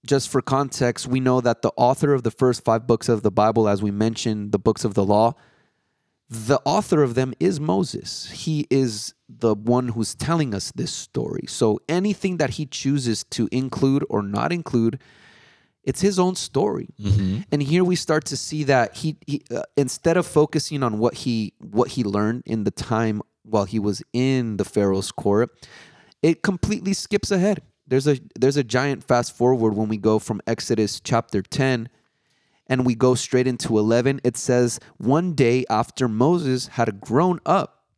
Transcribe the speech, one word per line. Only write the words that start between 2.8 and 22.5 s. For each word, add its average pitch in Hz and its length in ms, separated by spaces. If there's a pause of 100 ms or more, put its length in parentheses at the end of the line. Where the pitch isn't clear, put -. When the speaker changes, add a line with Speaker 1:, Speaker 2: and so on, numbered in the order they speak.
Speaker 1:
books 117 200
of 113 160
the 104 80
Bible, 107 380
as 101 120
we 104 100
mentioned, 107 600
the 104 80
books 110 240
of 104 120
the 98 100
law, 107 300 (920)
the 117 360
author 151 380
of 120 120
them 131 240
is 170 200
Moses. - 720
He 156 380
is 120 440 (160)
the 113 260
one 120 340
who's 110 240
telling 151 400
us - 220
this - 180
story. - 540
So 110 400
anything 185 500
that 143 140
he 151 140
chooses 131 680
to 117 200
include 135 580
or 104 120
not 104 300
include, 120 480 (840)
it's - 180
his 190 180
own 185 160
story. - 540 (120)
Speaker 2:
Mm-hmm. 104 400 (100)
Speaker 1:
And 147 120
here 165 220
we 180 100
start 156 300
to 147 120
see 151 280
that 131 320
he, 156 180 (100)
he, 139 160 (140)
uh, - 60 (160)
instead 165 400
of 175 100
focusing 147 560
on 107 160
what 117 140
he, 113 460
what 113 320
he 123 120
learned 104 420
in 110 200